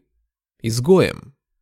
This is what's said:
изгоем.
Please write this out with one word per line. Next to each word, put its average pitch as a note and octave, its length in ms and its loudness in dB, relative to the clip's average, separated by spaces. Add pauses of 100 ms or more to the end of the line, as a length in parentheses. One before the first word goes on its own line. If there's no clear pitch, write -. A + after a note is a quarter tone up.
(600)
изгоем. A#2+ 720 -2 (260)